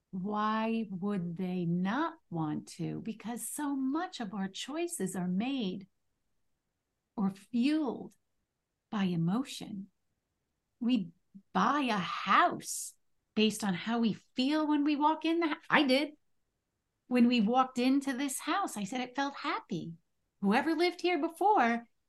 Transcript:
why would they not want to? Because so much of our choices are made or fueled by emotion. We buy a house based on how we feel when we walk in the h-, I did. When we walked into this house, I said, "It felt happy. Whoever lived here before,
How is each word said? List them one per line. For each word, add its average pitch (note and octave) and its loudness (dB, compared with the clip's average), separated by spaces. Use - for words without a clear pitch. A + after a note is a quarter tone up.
why G#3+ -2
would F3+ -4
they F3+ -2
not G3+ 0
want D#3 -4
to? D#3 -6
Because A3+ -8
so C#4+ -4
much C#4+ -4
of G3 -6
our G3 -4
choices C4+ -4
are F3+ -2
made G#3 -2
or G3 2
fueled B3 0
by G#3 0
emotion. F#3+ -2
We A3 2
buy B3 2
a G#3+ 0
house - 0
based G#3+ 2
on G3 0
how A3 -4
we A3 0
feel D4 2
when D4 2
we D4 2
walk D4+ 2
in E4 2
the E4+ 2
h-, D4 -4
I - 4
did. C#4+ 2
When B3 6
we B3 4
walked B3 2
into C4+ 2
this C4 -4
house, E4+ -2
I G3+ -4
said, B3+ -6
"It B3 -8
felt C#4 -2
happy. G3 -6
Whoever C4+ 4
lived F4 2
here F4 2
before, D#4 2